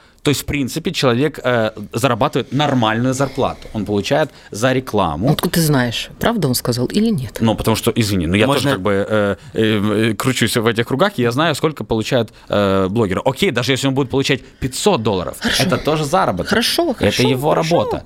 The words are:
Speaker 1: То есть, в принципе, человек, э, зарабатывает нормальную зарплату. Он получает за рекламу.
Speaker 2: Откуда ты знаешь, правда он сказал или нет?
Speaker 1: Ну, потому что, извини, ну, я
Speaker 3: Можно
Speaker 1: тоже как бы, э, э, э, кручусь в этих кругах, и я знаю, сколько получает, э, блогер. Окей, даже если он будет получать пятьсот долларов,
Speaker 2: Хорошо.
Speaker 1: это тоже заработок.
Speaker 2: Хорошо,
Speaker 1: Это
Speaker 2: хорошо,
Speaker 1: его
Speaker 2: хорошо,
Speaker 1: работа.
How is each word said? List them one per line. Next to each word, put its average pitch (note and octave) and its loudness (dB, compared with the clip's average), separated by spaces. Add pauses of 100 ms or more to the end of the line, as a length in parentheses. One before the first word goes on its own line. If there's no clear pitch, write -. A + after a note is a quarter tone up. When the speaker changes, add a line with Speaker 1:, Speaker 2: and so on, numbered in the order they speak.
(220)
Speaker 1:
То D3+ 0
есть, C3+ 0
в - -10
принципе, D3+ -4
человек, C#3 0
э, A#2 0 (220)
зарабатывает B2 0
нормальную B2+ 2
зарплату. B2 -2
Он G#2+ -2
получает G#2 0 (220)
за A#2 0
рекламу. G#2 0
Speaker 2:
Откуда E3+ -2
ты F3 2
знаешь, C3 0 (100)
правда G#3+ 0
он B2+ 2
сказал A#2+ -2
или A3 0
нет? C3 -4
Speaker 1:
Ну, A2 4
потому A2+ 0
что, - -2
извини, G2+ 0
ну, F2 2
я G#2+ 4
Speaker 3:
Можно C#3 2
Speaker 1:
тоже C#3 2
как F#2+ -4
бы, G2 0
э, G2+ 0 (180)
э, G#2+ 2
э, A2 0
кручусь B2 0
в A2 0
этих A#2 0
кругах, F3 0
и B2+ 2
я A#2 2
знаю, D3+ 0
сколько D#3+ -2
получает, A2+ 0 (160)
э, G2 2
блогер. G2 0
Окей, E3+ 0
даже A#2+ 0
если C3+ 0
он C3 0
будет C3 -2
получать C3+ 0 (200)
пятьсот F3+ 0
долларов, F#2 -2
Speaker 2:
Хорошо. - 0
Speaker 1:
это F3 0
тоже D3+ 0
заработок. C#3 0
Speaker 2:
Хорошо, A#3 0
Speaker 1:
Это A#3+ -4
Speaker 2:
хорошо, G2+ 2
Speaker 1:
его C3 0
Speaker 2:
хорошо, D#3+ 2
Speaker 1:
работа. G4+ -2